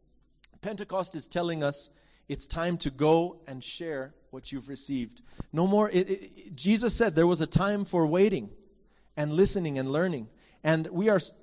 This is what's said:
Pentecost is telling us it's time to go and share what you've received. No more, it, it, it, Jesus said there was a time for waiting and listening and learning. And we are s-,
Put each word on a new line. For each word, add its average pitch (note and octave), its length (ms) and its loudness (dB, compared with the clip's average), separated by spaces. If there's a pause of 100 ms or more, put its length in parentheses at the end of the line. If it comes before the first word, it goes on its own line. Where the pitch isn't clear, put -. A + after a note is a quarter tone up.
(640)
Pentecost F#3+ 520 -6
is D3 120 -10
telling E3+ 360 -2
us - 280 -2 (380)
it's - 180 -6
time E3+ 320 -2
to - 120 -4
go D#3+ 460 2 (100)
and C3 160 -12
share D3 520 -8 (160)
what C3 200 -16
you've C3+ 180 -10
received. C3 540 -6 (300)
No E3 140 2
more, G#3 220 4
it, F#3+ 220 2
it, G3 120 -6 (140)
it, - 200 -20
Jesus G#3 380 2
said G#3+ 200 2
there E3 120 6
was F3 140 4
a D#3+ 60 0
time G3+ 380 0
for E3+ 220 0
waiting E3+ 440 2 (640)
and D3+ 160 -4
listening E3+ 460 2
and C3+ 140 -2
learning. D3+ 360 -2 (360)
And D#3+ 240 0
we F#3+ 200 -2
are G3+ 80 6
s-, - 160 -2 (100)